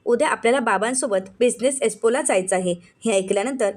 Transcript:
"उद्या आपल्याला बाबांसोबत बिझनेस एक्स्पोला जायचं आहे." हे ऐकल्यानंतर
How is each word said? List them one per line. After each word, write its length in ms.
"उद्या 240
आपल्याला 320
बाबांसोबत 680
बिझनेस 440
एक्स्पोला 400
जायचं 340
आहे." 180
हे 80
ऐकल्यानंतर 640